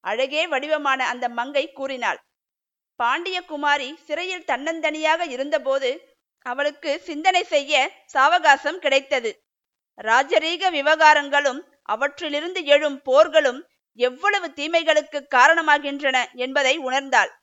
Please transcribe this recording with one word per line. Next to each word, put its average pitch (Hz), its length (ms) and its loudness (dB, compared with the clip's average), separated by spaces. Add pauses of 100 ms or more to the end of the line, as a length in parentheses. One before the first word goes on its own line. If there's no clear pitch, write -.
அழகே 262 460 -2
வடிவமான 277 640 0
அந்த 247 200 -4
மங்கை 269 440 -4
கூறினாள். 262 480 -4 (760)
பாண்டிய 349 480 -4
குமாரி 294 640 -2
சிறையில் 359 420 -6
தன்னந்தனியாக 311 840 -2
இருந்தபோது 269 840 -4 (320)
அவளுக்கு 285 540 -4
சிந்தனை 349 420 -4
செய்ய 285 480 0 (160)
சாவகாசம் 302 720 2
கிடைத்தது. 269 520 -2 (720)
ராஜரீக 311 680 2
விவகாரங்களும் 294 920 2 (220)
அவற்றிலிருந்து 294 840 -4
எழும் 285 400 2
போர்களும் 285 560 4 (340)
எவ்வளவு 330 520 -2
தீமைகளுக்கு 302 880 -2
காரணமாகின்றன 285 1000 2
என்பதை 262 460 0
உணர்ந்தாள். 262 520 0 (120)